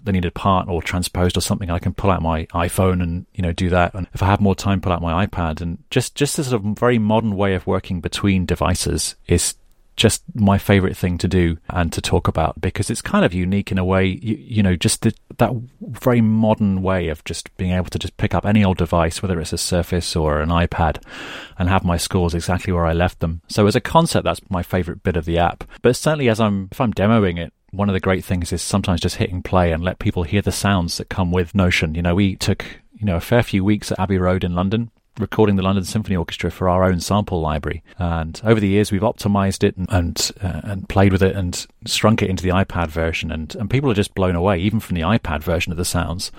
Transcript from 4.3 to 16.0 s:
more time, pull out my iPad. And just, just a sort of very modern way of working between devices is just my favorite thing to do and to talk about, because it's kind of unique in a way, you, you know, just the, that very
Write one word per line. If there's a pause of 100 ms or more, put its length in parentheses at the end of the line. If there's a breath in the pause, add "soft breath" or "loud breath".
more
time,
pull
out
my
iPad.
And (120)
just,
just
a
sort
of
very
modern
way
of
working
between
devices (100)
is (420)
just (120)
my
favorite
thing
to
do (140)
and
to
talk
about,
because
it's
kind
of
unique
in
a
way,
you,
you
know,
just
the, (240)
that (280)
very